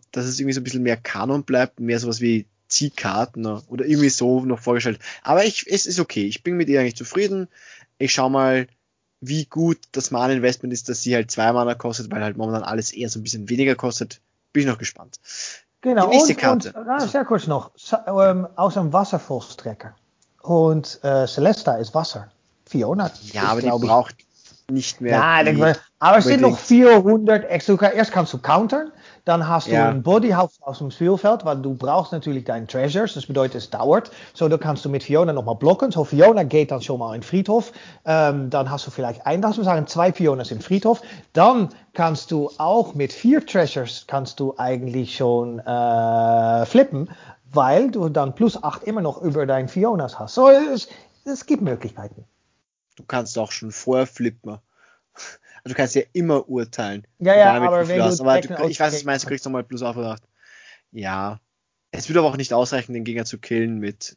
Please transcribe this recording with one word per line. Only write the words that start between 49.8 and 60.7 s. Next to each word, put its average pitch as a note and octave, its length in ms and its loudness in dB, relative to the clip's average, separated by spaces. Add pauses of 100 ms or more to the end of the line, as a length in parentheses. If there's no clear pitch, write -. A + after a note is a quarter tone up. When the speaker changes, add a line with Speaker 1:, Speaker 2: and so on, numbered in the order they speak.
Speaker 2:
hast. G#2+ 160 -14
So, C4 160 8
es, C#4 380 4 (360)
es C#4 220 -10
gibt - 160 0
Möglichkeiten. A2+ 640 -8 (720)
Speaker 1:
Du - 60 -20
kannst A#2+ 340 -6
auch G#2+ 140 -6
schon A2 200 -12
vorher B2+ 360 -2
flippen. A#2 440 -8
Also A2 100 -18 (1040)
du B2+ 80 -12
kannst C3 220 -2
ja C3+ 80 2 (100)
immer E3 340 0
urteilen, A2+ 580 -8 (140)
Speaker 2:
Ja, F#3 140 4
Speaker 1:
egal G3+ 220 8
Speaker 2:
ja, A#2+ 40 2
Speaker 1:
mit F3+ 80 2
Speaker 2:
aber F3 140 4
Speaker 1:
wie E3 60 0
viel F3+ 80 -2
Speaker 2:
wenn F3+ 80 2
Speaker 1:
hast. F3 160 2
Speaker 2:
du C3 40 -6
Speaker 1:
Aber C3 160 6
Speaker 2:
Decken D3+ 160 -6
Speaker 1:
du, D3 140 -4
ich - 100 -6
weiß, D3+ 140 2
was D3 80 -4
du C#3+ 40 -16
meinst, - 0 -
du C#3+ 60 -2 (140)
Speaker 2:
ausgekriegt C3+ 40 -10
Speaker 1:
kriegst C#3 160 -6
nochmal C3 200 -4
plus B2 180 -10
acht A#2 140 -6
oder A#2 140 -6
acht. A2 120 -14 (720)